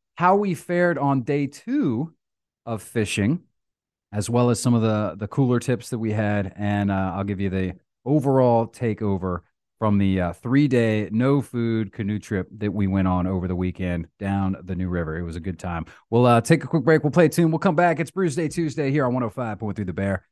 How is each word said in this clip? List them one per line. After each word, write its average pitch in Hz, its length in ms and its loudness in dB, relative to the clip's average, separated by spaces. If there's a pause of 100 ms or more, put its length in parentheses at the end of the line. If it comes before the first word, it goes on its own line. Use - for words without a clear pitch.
(160)
how 180 220 4
we 202 180 0
fared 175 420 0
on 139 240 0
day 143 260 -2
two 165 680 -4 (520)
of 113 160 -6
fishing, 113 600 0 (680)
as 104 180 -4
well 120 200 4
as 113 100 2
some 123 140 2
of 117 80 4
the, 107 360 0
the 104 100 -8
cooler 123 320 2
tips - 300 -4
that 120 100 -6
we 110 140 -2
had. 104 420 0
And, 101 360 0
uh, 95 240 -2
I'll 98 80 -4
give 98 160 -4
you 98 120 -2
the 92 220 -2 (320)
overall 127 640 4
takeover 95 760 -2 (360)
from 104 220 2
the, 95 200 2
uh, 85 140 -2
three-day 117 760 2
no-food 117 800 0
canoe 104 260 -4
trip 95 300 -4 (100)
that 104 160 -4
we 98 140 0
went 95 200 2
on 92 200 0
over 92 200 -2
the 90 80 -4
weekend 87 520 -4 (100)
down 98 460 -2
the 92 120 -8
New 90 140 -4
River. 82 280 -4
It 87 60 -6
was 82 120 -8
a 87 40 -10
good 85 200 -8
time. 85 260 -6 (240)
We'll, 120 160 4
uh, 139 160 6
take 151 220 2
a 131 40 -10
quick 151 160 -2
break. 156 200 4
We'll 147 80 0
play 175 140 6
a 147 40 6
tune. 165 220 2
We'll 160 80 -2
come 180 160 0
back. 170 240 2
It's 165 100 -4
Brews 180 260 -2
Day 160 120 -2
Tuesday 147 420 -4
here 143 160 0
on 123 80 0
one 127 80 0
oh 113 80 -2
five 113 300 -8
point 104 160 -6
three 104 100 -6
The 90 80 -4
Bear. 98 380 -2